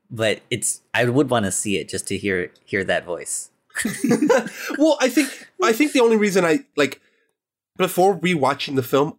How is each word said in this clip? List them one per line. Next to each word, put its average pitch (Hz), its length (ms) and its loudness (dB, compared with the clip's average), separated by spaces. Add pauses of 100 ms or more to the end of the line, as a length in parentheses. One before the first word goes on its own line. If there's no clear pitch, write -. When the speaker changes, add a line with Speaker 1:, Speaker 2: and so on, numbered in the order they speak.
Speaker 1:
but 110 400 -2
it's, - 320 -6 (120)
I 113 120 2
would 127 240 2
wanna 110 220 0
see 98 260 -2
it 76 100 -6
just - 200 -8
to 98 100 -4
hear, 92 340 -2 (140)
hear 98 200 -4
that 85 200 -2
voice. - 460 -10 (320)
<laughs> 220 60 -4 (880)
Speaker 2:
Well, 294 220 4
I 262 100 2
think, 285 200 0 (340)
I 226 100 2
think 285 200 0
the 269 80 4
only 233 140 4
reason 196 300 2
I, 160 140 2 (160)
like, 143 260 -2 (760)
before 180 400 2
rewatching 143 580 0
the 131 80 2
film, 139 360 2